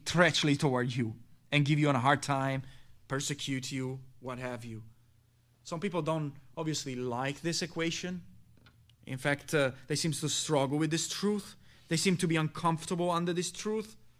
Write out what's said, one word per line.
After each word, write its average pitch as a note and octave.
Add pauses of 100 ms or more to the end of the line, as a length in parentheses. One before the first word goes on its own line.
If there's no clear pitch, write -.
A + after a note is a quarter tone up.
treacherously D#3
toward B2+
you A2+ (360)
and D3
give D3
you D3
a C#3
hard C#3
time, C3+ (460)
persecute C3+
you, C3 (180)
what B2
have B2
you. A2 (840)
Some E3
people F3
don't D#3 (240)
obviously D3
like B2+
this E3
equation. E3 (840)
In C3
fact, C#3+
uh, C#3 (160)
they D3+
seem D#3
to D3+
struggle C#3
with D#3+
this E3
truth. G3+ (320)
They E3
seem F#3
to F3
be D#3+
uncomfortable E3
under F3
this F3
truth. G#3+ (240)